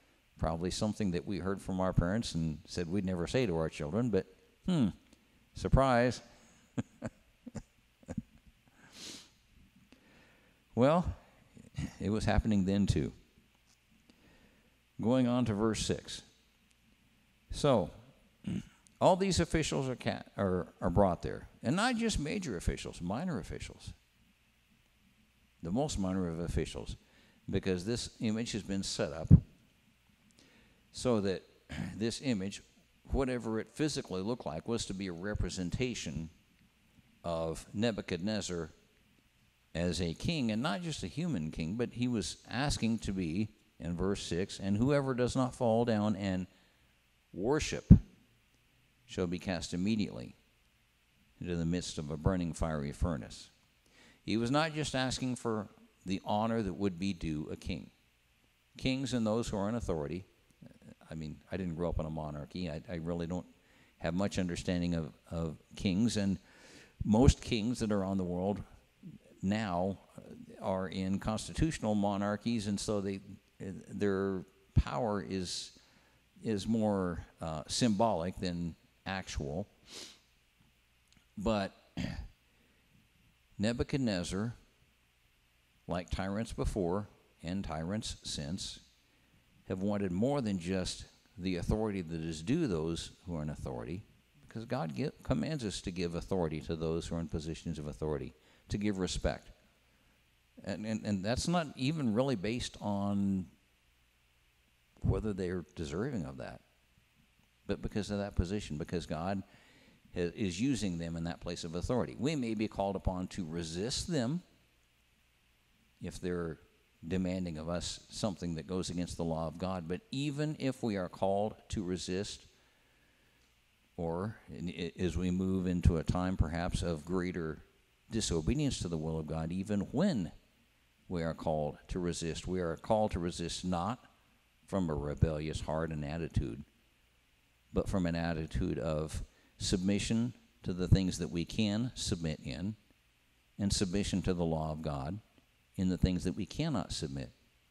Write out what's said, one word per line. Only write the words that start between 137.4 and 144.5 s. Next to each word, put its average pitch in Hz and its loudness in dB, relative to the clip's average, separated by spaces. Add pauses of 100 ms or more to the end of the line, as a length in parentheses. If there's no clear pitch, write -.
but 101 0
from 92 2
an 85 0
attitude 82 -2
of 78 -2 (360)
submission 104 0 (280)
to 98 -4
the 90 -2
things 92 4
that 82 -4
we 85 -2
can 110 -2
submit 82 -4
in, 90 -6 (840)
and 101 2
submission 95 0
to 92 2
the 87 2
law 78 0